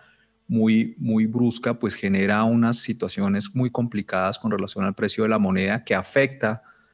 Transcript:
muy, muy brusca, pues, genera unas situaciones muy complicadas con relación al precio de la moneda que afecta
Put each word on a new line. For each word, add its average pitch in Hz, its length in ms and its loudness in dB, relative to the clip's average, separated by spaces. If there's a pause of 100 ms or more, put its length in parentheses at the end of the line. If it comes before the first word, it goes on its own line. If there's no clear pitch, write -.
(480)
muy, 110 520 2
muy 110 260 2
brusca, 117 540 0
pues, 104 160 -2
genera 101 480 2
unas 117 340 2
situaciones 98 800 -2
muy 127 160 0
complicadas 98 640 -2
con 110 140 -4
relación 98 340 -2
al 98 80 -2
precio 110 300 -2
de 110 80 2
la 107 80 2
moneda 98 440 0
que 104 120 0
afecta 123 640 0 (320)